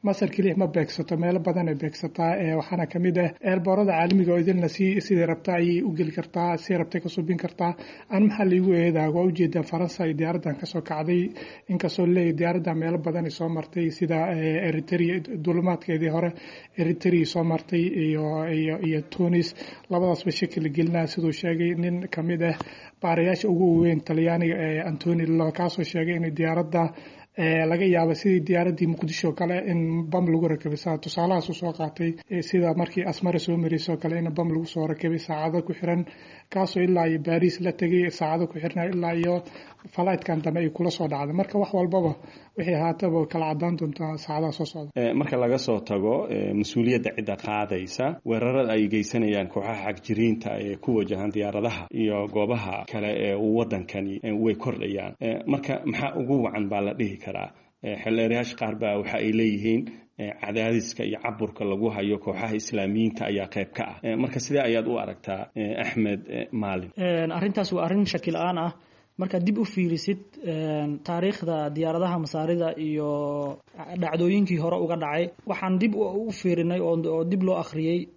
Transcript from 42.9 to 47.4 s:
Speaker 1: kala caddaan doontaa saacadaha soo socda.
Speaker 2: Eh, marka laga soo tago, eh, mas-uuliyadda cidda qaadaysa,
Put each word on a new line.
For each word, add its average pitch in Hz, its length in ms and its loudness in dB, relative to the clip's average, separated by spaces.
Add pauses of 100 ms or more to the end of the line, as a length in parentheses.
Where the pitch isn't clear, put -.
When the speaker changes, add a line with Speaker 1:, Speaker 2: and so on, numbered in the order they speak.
Speaker 1:
kala 160 240 -2
caddaan 170 260 0
doontaa 156 400 -4
saacadaha 151 360 -2
soo 160 120 -4
socda. 151 300 -10
Speaker 2:
Eh, 120 180 2
marka 139 240 0
laga 123 220 4
soo 113 220 2
tago, 104 340 2 (160)
eh, 101 240 -2
mas-uuliyadda 117 600 2
cidda 104 200 -4
qaadaysa, 104 680 -2 (180)